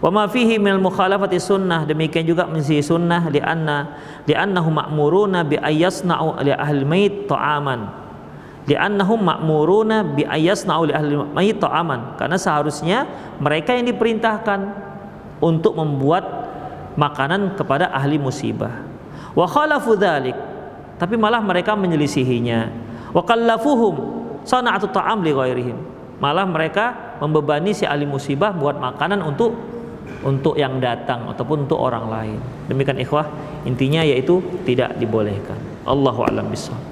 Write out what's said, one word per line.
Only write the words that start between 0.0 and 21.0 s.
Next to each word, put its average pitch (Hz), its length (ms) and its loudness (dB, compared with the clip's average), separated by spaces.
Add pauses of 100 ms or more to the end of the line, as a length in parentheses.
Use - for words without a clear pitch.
Wa 165 80 4
ma 208 160 2
fihi 226 320 4
minal 196 240 4
mukhalafati 190 560 2
sunnah, 180 480 0
demikian 160 400 0
juga 170 240 2
menyisihi 151 320 2
sunnah, 170 480 2
li 151 80 2
anna, 156 560 -2 (320)
li 151 80 4
annahum 170 400 2
ma'muruna 160 720 2
bi 147 80 0
ayyasna'u 160 880 0
li 139 80 4
ahli 143 320 0
mayit 190 480 2
ta'aman. 139 720 -2 (640)
Li 143 80 4
annahum 202 480 2
ma'muruna 180 800 4
bi 147 240 0
ayyasna'u 165 640 2
li - 20 0
ahli 147 220 0 (160)
mayit 202 320 2
ta'aman, 135 560 -2
karena 139 160 0
seharusnya 165 720 0 (320)
mereka 254 320 0
yang 247 160 2
diperintahkan 220 720 0 (800)
untuk 160 400 2
membuat 151 480 2 (720)
makanan 165 560 0
kepada 143 400 2
ahli 139 240 2
musibah. 113 640 -4 (480)
Wa 175 160 4
khalafu 285 480 2
dzalik, 151 400 2 (640)